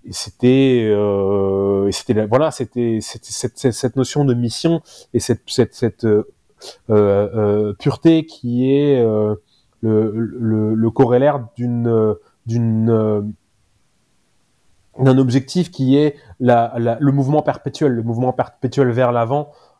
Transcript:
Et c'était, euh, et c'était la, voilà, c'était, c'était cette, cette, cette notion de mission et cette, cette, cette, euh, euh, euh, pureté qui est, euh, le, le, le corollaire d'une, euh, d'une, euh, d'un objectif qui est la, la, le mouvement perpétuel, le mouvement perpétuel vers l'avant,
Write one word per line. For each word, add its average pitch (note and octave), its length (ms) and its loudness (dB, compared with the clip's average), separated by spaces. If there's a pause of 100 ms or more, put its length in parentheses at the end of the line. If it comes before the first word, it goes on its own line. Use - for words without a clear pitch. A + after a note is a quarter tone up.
Et - 80 -16
c'était, B2+ 720 2
euh, G2 1000 0
et G2+ 60 0
c'était - 200 -6
la, G#2+ 140 0
voilà, C3+ 240 2
c'était, A#2 500 -4
c'était - 300 -16
cette, - 260 -8
cette, B2 160 0
cette - 220 -6
notion C3+ 300 -2
de C3 80 2
mission A#2+ 480 -2 (320)
et A#2+ 60 0
cette, - 280 -4
cette, - 260 -2
cette, - 300 -6
euh, G#2+ 280 2 (580)
euh, G#2 440 2
euh, G#2+ 400 0
pureté D#3+ 520 0
qui B2 460 -2
est, C#3+ 300 2
euh, G#2+ 340 0 (460)
le, A2 320 2
le, A2 600 -2
le A2+ 160 0
corollaire B2+ 640 2
d'une, A#2+ 320 -4
euh, A2 280 2 (300)
d'une, A2+ 460 0
euh, G#2+ 300 0 (1800)
d'un C3 180 4
objectif C3+ 540 0
qui C3+ 260 2
est D3 180 2 (240)
la, A#2+ 380 2
la, A#2 220 -2
le C#3+ 120 2
mouvement C#3 300 0
perpétuel, C#3+ 500 -2
le A#2 120 -4
mouvement A#2+ 300 -2
perpétuel C3 580 -2
vers B2 200 0
l'avant, B2+ 380 -2 (300)